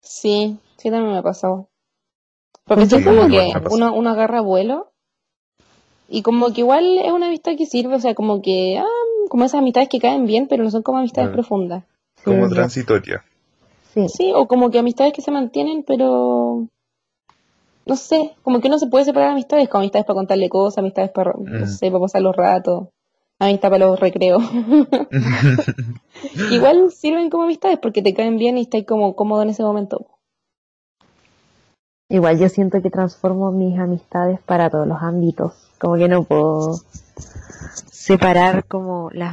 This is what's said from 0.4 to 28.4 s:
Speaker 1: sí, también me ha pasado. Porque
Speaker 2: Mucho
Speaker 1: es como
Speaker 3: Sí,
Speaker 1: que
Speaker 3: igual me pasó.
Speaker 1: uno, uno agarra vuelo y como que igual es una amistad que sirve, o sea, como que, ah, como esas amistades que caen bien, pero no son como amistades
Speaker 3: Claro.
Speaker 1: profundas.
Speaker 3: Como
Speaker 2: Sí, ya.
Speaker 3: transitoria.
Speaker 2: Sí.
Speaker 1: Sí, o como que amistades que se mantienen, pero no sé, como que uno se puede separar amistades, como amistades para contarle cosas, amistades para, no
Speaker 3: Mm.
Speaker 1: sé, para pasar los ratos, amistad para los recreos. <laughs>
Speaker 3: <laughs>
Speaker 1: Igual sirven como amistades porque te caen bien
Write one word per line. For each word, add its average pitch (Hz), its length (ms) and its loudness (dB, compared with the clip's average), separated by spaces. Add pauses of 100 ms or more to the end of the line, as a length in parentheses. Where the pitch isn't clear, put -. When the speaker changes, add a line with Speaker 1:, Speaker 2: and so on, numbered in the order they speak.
Speaker 1:
sí, - 120 -6
también 220 240 -2
me 190 60 -2
ha - 40 -8
pasado. 190 440 -4 (960)
Porque 214 200 4
Speaker 2:
Mucho 220 120 4
Speaker 1:
es 277 80 2
como 415 180 8
Speaker 3:
Sí, 339 60 6
Speaker 1:
que 254 60 4
Speaker 3:
igual 180 180 2
me - 80 -2
pasó. 180 140 -2
Speaker 1:
uno, 233 180 2
uno 226 160 0
agarra 220 320 0
vuelo 214 480 -2 (1200)
y 220 140 -6
como 240 300 2
que 233 80 -6
igual 330 380 2
es - 140 -2
una 349 140 0
amistad 339 300 -4
que 320 80 -2
sirve, 254 300 -4
o 262 40 0
sea, 233 140 -2
como 208 280 -2
que, 185 380 -2
ah, - 60 -2 (440)
como 247 160 2
esas 277 140 -2
amistades 262 280 2
que 262 140 -4
caen 262 240 0
bien, 226 240 0
pero 247 160 0
no 220 60 -2
son 220 120 -4
como 262 160 -2
amistades 247 300 -2
Speaker 3:
Claro. 196 120 -4
Speaker 1:
profundas. 185 420 -4 (420)
Speaker 3:
Como 95 180 2
Speaker 2:
Sí, 95 60 2
ya. 90 60 -2
Speaker 3:
transitoria. 120 680 -2 (680)
Speaker 2:
Sí. 208 160 0
Speaker 1:
Sí, 370 260 -2
o 269 120 4
como 247 240 4
que 240 80 4
amistades 247 340 0
que 294 80 -12
se 294 100 -6
mantienen, 285 560 -4
pero 247 800 0 (1200)
no 269 100 -2
sé, 311 480 -2
como 247 160 0
que 240 80 -2
uno 294 120 2
se 294 80 -2
puede 262 180 2
separar 277 260 2
amistades, 277 380 0
como 202 140 0
amistades 208 220 0
para 202 120 -2
contarle 190 320 -2
cosas, 196 300 0
amistades 196 320 -4
para, 185 280 -2
no 190 260 -8
Speaker 3:
Mm. - 20 -6
Speaker 1:
sé, 202 220 -4
para 185 120 0
pasar 190 200 -2
los 190 140 0
ratos, 180 540 0 (500)
amistad 196 320 2
para 190 160 4
los 185 120 2
recreos. 185 440 2
<laughs> 240 680 0
Speaker 3:
<laughs> 127 880 0 (500)
Speaker 1:
Igual 302 400 4
sirven 330 380 -2
como 339 140 -2
amistades 339 360 0
porque 214 220 -4
te 196 120 2
caen 226 240 0
bien 240 200 0